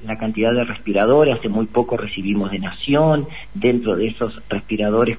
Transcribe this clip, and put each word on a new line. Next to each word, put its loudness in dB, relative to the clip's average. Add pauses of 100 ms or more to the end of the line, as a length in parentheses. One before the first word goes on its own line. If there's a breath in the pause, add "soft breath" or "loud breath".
la -6
cantidad 0
de 2
respiradores. 4
Hace -6
muy 0
poco 0
recibimos -2
de -4
Nación, 2 (260 loud breath)
dentro 0
de 0
esos -6
respiradores, 0